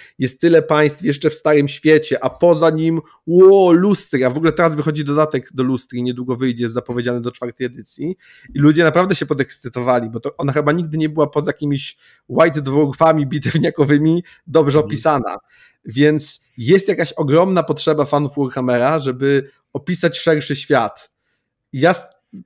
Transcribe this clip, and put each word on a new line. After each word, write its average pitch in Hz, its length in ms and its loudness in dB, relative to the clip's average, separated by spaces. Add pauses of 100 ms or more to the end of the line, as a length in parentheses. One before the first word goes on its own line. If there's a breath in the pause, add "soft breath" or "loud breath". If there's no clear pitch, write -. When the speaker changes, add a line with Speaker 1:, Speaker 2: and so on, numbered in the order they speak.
(180 loud breath)
Speaker 1:
jest 127 220 -6
tyle 165 220 4
państw 151 420 0
jeszcze 147 260 -2
w - 40 -4
starym 147 340 0
świecie, 151 560 0
a 131 60 -2
poza 165 400 2
nim, 160 300 -2 (260 soft breath)
ło, 190 460 6
lustry, 170 520 2
a 127 60 2
w 127 60 -4
ogóle 160 160 2
teraz 165 220 0
wychodzi 151 300 -2
dodatek 147 500 -2
do 131 80 -2
lustry, 127 400 -4
niedługo 123 340 -4
wyjdzie, 120 280 -2
jest 113 100 -6
zapowiedziany 123 460 -4
do 120 100 -6
czwartej 123 360 -8
edycji 131 500 -12 (380 soft breath)
i - 40 -4
ludzie 151 260 4
naprawdę 170 300 2
się 147 120 -4
podekscytowali, 123 840 -4
bo 113 100 -10
to - 160 -10
ona 143 160 -4
chyba 147 200 0
nigdy 160 260 -4
nie 156 100 -2
była 151 180 0
poza 147 240 -4
jakimiś 143 460 -6 (320 soft breath)
white 147 340 0
dwarfami 143 640 0
bitewniakowymi 151 1000 0 (220 soft breath)
dobrze 143 320 2
Speaker 2:
Mhm. 151 80 2
Speaker 1:
opisana, 120 500 -2 (480 soft breath)
więc 147 560 0 (180)
jest 175 300 2
jakaś 175 240 -4
ogromna 170 500 2
potrzeba 151 420 -2
fanów 143 320 -2
Warhammera, 131 600 -2
żeby 139 520 -2 (220 loud breath)
opisać 170 460 -4
szerszy 151 380 -2
świat. 123 540 -4 (640)
Ja 147 180 2
s-, 175 140 -4 (420)